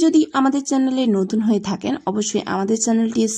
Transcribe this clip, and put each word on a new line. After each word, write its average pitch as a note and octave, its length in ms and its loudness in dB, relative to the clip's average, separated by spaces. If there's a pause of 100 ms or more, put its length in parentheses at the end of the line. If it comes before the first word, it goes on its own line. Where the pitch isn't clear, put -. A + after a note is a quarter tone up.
যদি D#4+ 160 6 (120)
আমাদের C4+ 360 2
চ্যানেলে C4 340 0 (140)
নতুন G3 240 0
হয়ে G#3+ 280 2
থাকেন, G3 240 -4 (120)
অবশ্যই G#3 420 -4
আমাদের G3 360 -2
চ্যানেলটি A3+ 380 0 (160)